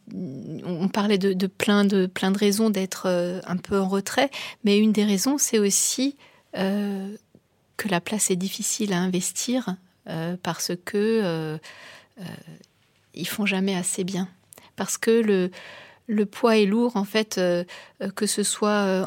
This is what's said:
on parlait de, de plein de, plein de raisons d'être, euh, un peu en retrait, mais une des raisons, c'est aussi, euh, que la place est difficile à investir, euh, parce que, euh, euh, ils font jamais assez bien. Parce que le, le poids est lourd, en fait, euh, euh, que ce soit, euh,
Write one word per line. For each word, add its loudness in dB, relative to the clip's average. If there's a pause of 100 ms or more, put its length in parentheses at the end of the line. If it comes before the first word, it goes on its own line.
(640)
on 0
parlait 2
de, 2
de 0
plein 2
de, 4
plein 0
de 2
raisons 2
d'être, -4
euh, 0
un -2
peu -2
en 2
retrait, 0 (340)
mais 6
une 6
des 2
raisons, 2
c'est 2
aussi, 0 (400)
euh, -2 (600)
que -4
la 2
place -2
est 0
difficile -4
à 0
investir, -2 (340)
euh, -6
parce -4 (140)
que, 0
euh, -2 (600)
euh, -14 (880)
ils -8
font -4
jamais 0
assez -2
bien. -4 (480)
Parce -6
que 0
le, 4 (580)
le 2
poids 2
est 6
lourd, 2
en 0
fait, -2
euh, 2 (360)
euh, -4
que -4
ce 0
soit, 0
euh, 2